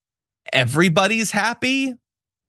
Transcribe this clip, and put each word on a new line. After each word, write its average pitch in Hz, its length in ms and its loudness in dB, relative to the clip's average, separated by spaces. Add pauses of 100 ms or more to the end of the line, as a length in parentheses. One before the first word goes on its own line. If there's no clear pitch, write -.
(520)
everybody's 180 800 2
happy, 254 640 -2 (540)